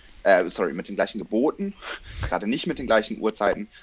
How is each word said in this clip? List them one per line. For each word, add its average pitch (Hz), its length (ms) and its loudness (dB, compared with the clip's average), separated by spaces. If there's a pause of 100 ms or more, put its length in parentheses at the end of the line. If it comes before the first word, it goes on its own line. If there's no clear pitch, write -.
(240)
äh, 92 260 6
sorry, 87 240 -2
mit 90 140 -8
den 101 80 -10
gleichen 98 240 -2
Geboten, 139 540 0 (260)
<laughs> - 220 -12
gerade 92 260 -2
nicht 135 200 0
mit 156 120 -4
den 127 80 -6
gleichen 110 320 2
Uhrzeiten 104 480 0 (160)